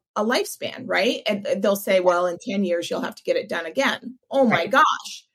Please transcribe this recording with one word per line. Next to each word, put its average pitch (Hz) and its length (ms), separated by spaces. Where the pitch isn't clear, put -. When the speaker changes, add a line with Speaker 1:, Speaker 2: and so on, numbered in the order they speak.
Speaker 1:
a 214 100
lifespan, 247 600
right? 185 420
And 202 200
they'll 202 120
say, 196 260
"Well, 180 260
in 175 120
ten 196 260
years, 175 240
you'll 175 120
have - 160
to - 80
get 170 120
it - 120
done 170 180
again." 240 520
Oh 269 140
my 196 120
Speaker 2:
Right. 170 140
Speaker 1:
gosh. - 640